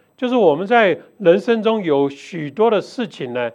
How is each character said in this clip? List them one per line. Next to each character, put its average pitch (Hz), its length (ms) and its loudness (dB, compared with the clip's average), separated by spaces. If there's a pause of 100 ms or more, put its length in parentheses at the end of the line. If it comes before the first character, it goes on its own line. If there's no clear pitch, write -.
(180)
就 247 100 -6
是 247 80 -2
我 175 200 4
们 180 100 -6
在 214 340 2 (200)
人 185 200 4
生 226 220 -2
中 220 220 -2
有 139 260 0
许 147 400 -12
多 214 220 0
的 190 100 0
事 - 260 -10
情 123 260 -12
呢， 120 220 -4